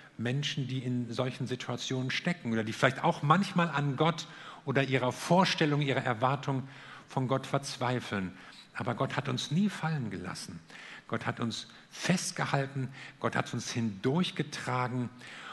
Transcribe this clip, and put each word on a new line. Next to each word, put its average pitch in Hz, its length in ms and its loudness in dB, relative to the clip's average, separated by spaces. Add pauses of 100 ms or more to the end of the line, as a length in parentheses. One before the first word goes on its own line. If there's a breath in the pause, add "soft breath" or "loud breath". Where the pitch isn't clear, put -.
(180 loud breath)
Menschen, 131 500 -2
die 131 100 -2
in 123 340 -2
solchen 127 340 -2
Situationen 127 640 -2
stecken 131 420 -2
oder 110 100 2
die 110 100 -2
vielleicht 131 300 4
auch 165 200 2
manchmal 170 480 4
an 143 260 0
Gott 160 320 2 (360 loud breath)
oder 135 200 4
ihrer 127 260 2
Vorstellung, 165 680 4
ihrer 127 240 2
Erwartung 131 640 0 (400 loud breath)
von 131 180 0
Gott 135 200 0
verzweifeln. 117 880 -2 (380 loud breath)
Aber 110 200 -2
Gott 131 220 0
hat 135 120 -2
uns 123 220 -2
nie 196 180 4
fallen 151 420 -2
gelassen. 90 500 -8 (480 loud breath)
Gott - 180 -2
hat 123 140 -2
uns 117 260 -4 (240 loud breath)
festgehalten, 139 1000 0 (280 loud breath)
Gott 120 160 0
hat - 180 -2
uns 120 200 -4
hindurchgetragen. 123 1400 0 (440 loud breath)